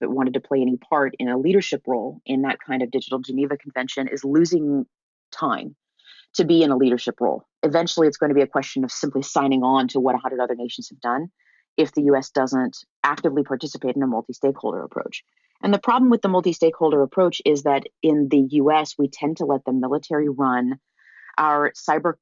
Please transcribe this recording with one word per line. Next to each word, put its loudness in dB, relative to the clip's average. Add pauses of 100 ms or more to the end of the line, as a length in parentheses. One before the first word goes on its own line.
it -4
wanted -2
to 0
play 0
any 2
part 0
in -4
a 0
leadership 0
role -4
in 0
that -2
kind -4
of -4
digital -4
Geneva -4
Convention, -8
is -8
losing 2 (460)
time -8 (600)
to 2
be 6
in 4
a 4
leadership 2
role. -2 (180)
Eventually, 2
it's -2
going 0
to 2
be 4
a 2
question -4
of -6
simply -4
signing 0
on 2
to -2
what 2
a 0
hundred -6
other -2
nations -12
have -20
done -4 (480)
if 0
the 0
U 6
S -2
doesn't -2 (260)
actively 0
participate -6
in -2
a 0
multi-stakeholder -4
approach. -10 (380)
And 0
the 2
problem 2
with 2
the 0
multi-stakeholder 2
approach 0
is 2
that 0 (180)
in 2
the 4
U 4
S, 0
we 0
tend -4
to -4
let -2
the -4
military -2
run -2 (600)
our 2
cyber -2